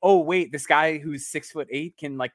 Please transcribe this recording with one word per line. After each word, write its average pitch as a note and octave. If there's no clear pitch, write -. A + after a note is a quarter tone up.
"Oh, F#3+
wait, E3
this C#3+
guy D#3
who's C#3+
six-foot-eight D3+
can, C#3+
like, B2+